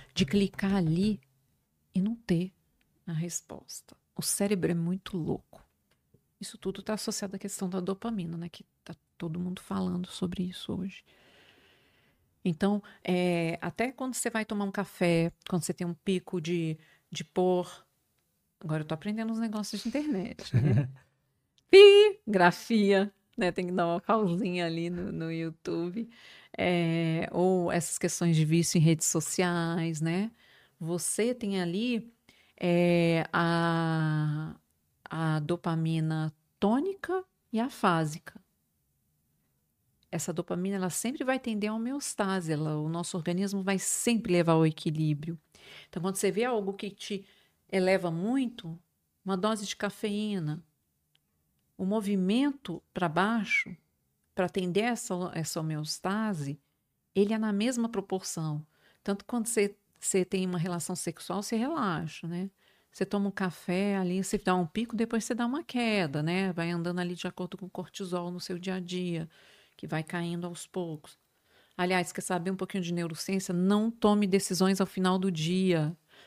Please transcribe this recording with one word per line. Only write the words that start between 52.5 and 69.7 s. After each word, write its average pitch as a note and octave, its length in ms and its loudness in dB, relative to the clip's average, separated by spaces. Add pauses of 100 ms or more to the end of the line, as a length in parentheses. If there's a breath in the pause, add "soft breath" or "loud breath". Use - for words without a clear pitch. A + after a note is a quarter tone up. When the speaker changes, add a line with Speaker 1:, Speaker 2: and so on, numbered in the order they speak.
Speaker 1:
pra F3+ 140 0
baixo, F#3 680 0 (580)
pra F3+ 120 0
atender F3+ 340 0
essa, A3+ 340 -2 (200)
essa E3 260 -4
homeostase, D#3 1000 -4 (560)
ele G#3 200 4
é A3 40 0
na A3 140 0
mesma A#3 360 0
proporção. F#3 760 -4 (400 soft breath)
Tanto G3+ 220 -4
quando A#3 200 -2
você, G3+ 300 0 (240)
você F#3 240 2
tem F#3 220 -2
uma F3+ 120 -2
relação F3 380 -4
sexual, F3+ 460 -6
você A3+ 140 -4
relaxa, G#3+ 720 -2
né? F3 240 -6 (400 soft breath)
Você - 140 -4
toma G3+ 240 0
um F#3+ 40 -4
café G3 640 -2
ali, F#3 260 -2
você G3+ 140 -2
dá F#3 160 2
um F3+ 120 2
pico, A3+ 300 -4
depois A3+ 280 0
você B3 100 -4
dá A#3 100 -2
uma C4+ 180 -2
queda, G3+ 600 -2
né? F#3 320 0
Vai E3+ 160 -2
andando F3 280 -2
ali F3 160 -4
de E3+ 120 -10
acordo F3+ 320 -8
com F3+ 80 -12
o F#3 40 -16
cortisol F3+ 600 -8
no F3+ 100 -8
seu F3+ 180 -8
dia F#3 180 -4
a F#3+ 40 -4
dia, F3 480 -4 (500 soft breath)